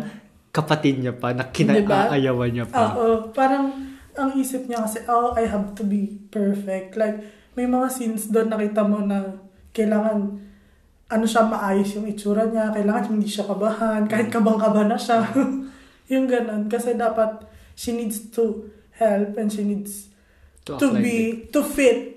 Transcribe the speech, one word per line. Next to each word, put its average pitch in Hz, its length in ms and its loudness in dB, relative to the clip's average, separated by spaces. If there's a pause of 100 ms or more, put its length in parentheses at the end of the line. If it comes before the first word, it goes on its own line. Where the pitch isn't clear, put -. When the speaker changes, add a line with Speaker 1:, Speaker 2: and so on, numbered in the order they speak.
Speaker 1:
hindi. - 80 -8 (400)
Speaker 2:
kapatid 151 500 2
niya 123 140 -2
pa, 123 180 -4
na 123 140 -4
Speaker 1:
Di 208 380 4
ba? 202 260 4
Speaker 2:
kinaayawan 131 420 2
niya 120 160 -2
pa. 226 280 0
Speaker 1:
Oo, 226 360 2
parang 269 440 0 (400)
ang 269 180 -2
isip 262 380 -4
niya 233 100 -4
kasi, 220 240 -6
"Oh, 240 300 2
I 226 100 2
have 202 300 -2
to - 80 -8
be 202 240 0 (240)
perfect." 196 640 -2
Like, 214 240 0 (340)
may 247 140 -4
mga 254 240 0
scenes 226 400 -4
doon 220 180 2
nakita 214 340 0
mo 208 200 2
na 196 320 -4 (360)
kailangan, 208 680 0 (680)
ano 226 200 0
siya, 226 180 4
maayos 202 480 0
yung 214 140 -6
itsura 208 400 0
niya, 220 240 0
kailangan 208 400 0
hindi 214 160 2
siya 208 180 -4
kabahan, 214 600 0
kahit 220 240 0
Speaker 2:
Mm. - 40 -4
Speaker 1:
kabang-kaba 214 500 4
na 208 100 2
siya. 226 340 2
<laughs> - 60 -8
Speaker 2:
Mm. 262 320 0 (400)
Speaker 1:
Yung 262 200 2
ganun. 220 400 0
Kasi 240 280 -2
dapat 220 480 0 (300)
she - 180 -8
needs 233 400 -6
to 226 400 -2 (240)
help 202 400 2
and 208 140 -2
she 208 180 -2
needs 202 460 -6 (500)
Speaker 2:
To - 140 -10
Speaker 1:
to 285 100 2
Speaker 2:
act 233 80 2
like 208 80 2
Speaker 1:
be, 233 140 2 (180)
Speaker 2:
it. - 160 -14
Speaker 1:
to 294 100 2
fit 277 380 4 (180)